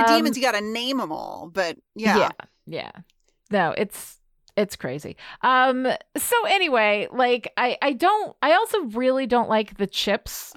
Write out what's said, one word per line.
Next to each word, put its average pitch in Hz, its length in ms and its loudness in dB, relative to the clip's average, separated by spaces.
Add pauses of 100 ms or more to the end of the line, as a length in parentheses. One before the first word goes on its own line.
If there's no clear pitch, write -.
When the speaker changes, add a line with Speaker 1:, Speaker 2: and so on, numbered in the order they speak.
Speaker 1:
of 226 60 6
Speaker 2:
Um, 226 80 6
Speaker 1:
demons, 226 200 0
you 247 60 -2
gotta 220 180 2
name 240 380 -4
'em 170 120 -4
all. - 400 -10
But 170 260 -2 (180)
yeah. 214 220 2
Speaker 2:
Yeah. - 140 4 (340)
Yeah. - 260 -10 (600)
No, 180 260 2
it's, - 400 -8 (400)
it's 208 180 -2
crazy. - 400 -10 (280)
Um, 254 440 4 (300)
so 453 280 0
anyway, 226 680 2
like, 247 420 0
I, 240 260 0
I 285 120 0
don't, 381 480 0
I 285 120 4
also 427 300 2
really 254 440 0
don't 233 200 2
like 214 300 0
the 202 100 -2
chips, - 680 -4